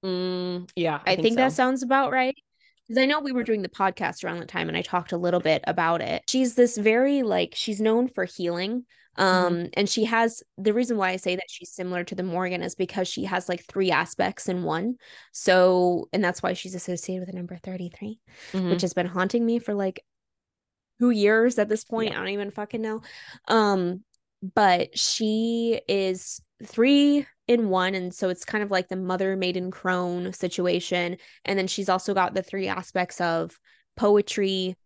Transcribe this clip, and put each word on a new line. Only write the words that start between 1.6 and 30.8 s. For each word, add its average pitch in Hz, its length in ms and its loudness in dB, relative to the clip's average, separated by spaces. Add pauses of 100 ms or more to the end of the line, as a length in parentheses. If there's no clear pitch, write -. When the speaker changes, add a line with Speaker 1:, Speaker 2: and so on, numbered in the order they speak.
Speaker 2:
about 262 280 2
right. 262 240 0 (540)
'Cause 226 80 0
I 262 80 4
know 294 160 2
we 285 100 -4
were 247 140 0
doing 220 160 0
the 180 80 -6
podcast - 560 -2
around 170 140 -4
that 170 100 -12
time 170 180 -4
and 160 80 -4
I 175 60 -2
talked 175 320 -4
a 175 40 -2
little 175 220 2
bit 160 260 2
about 170 360 0
it. - 280 -4
She's 254 260 2
this 240 220 4
very, 254 460 4
like, 180 320 0
she's 208 240 -4
known 226 300 2
for 185 160 -4
healing. 180 600 -4 (320)
Speaker 1:
Mm-hmm. 190 60 2 (320)
Speaker 2:
Um, 175 200 -4
and 202 140 2
she 220 140 0
has, 226 400 0 (140)
the 208 160 0
reason 240 240 0
why 185 140 2
I 185 40 -2
say 185 220 -2
that 185 120 -8
she's - 220 -16
similar 180 320 -6
to 175 100 -10
the 185 100 -6
Morgan 180 380 -2
is 165 140 -6
because 185 320 -2
she - 160 -6
has, 185 240 -2
like, 180 160 -4
three 190 260 -2
aspects 170 600 0
in 180 140 -2
one. 175 340 -2 (340)
So, 180 800 4
and 208 100 0
that's 180 220 -2
why 185 100 0
she's 185 220 -10
associated 185 460 -6
with 180 80 -10
the 185 80 -10
number 175 180 -10
thirty-three, 185 640 -12 (320)
Speaker 1:
Mm-hmm. 185 200 -2
Speaker 2:
which 175 100 2
has 180 120 -2
been 180 140 -2
haunting 190 380 0
me 233 140 2
for, 214 140 -6
like, 196 300 -4 (960)
two 247 120 4
years 220 480 4
at 208 100 2
this 214 160 -2
point. 226 260 -2
Speaker 1:
Yeah. - 60 -6
Speaker 2:
I - 20 -6
don't 190 140 -4
even 202 180 -6
fucking 214 300 -8
know. 220 200 -6 (460)
Um, 196 560 2 (380)
but 190 580 2
she 226 880 0
is 190 540 -2 (240)
three 285 600 4 (220)
in 233 220 4
one. 185 240 2
And 180 200 -4
so 185 160 -2
it's 180 160 -6
kind 208 180 -2
of 202 80 -4
like 185 160 0
the 185 80 -6
mother 185 400 -2
maiden 180 340 -2
crone 180 640 -2
situation. 180 840 -2 (260)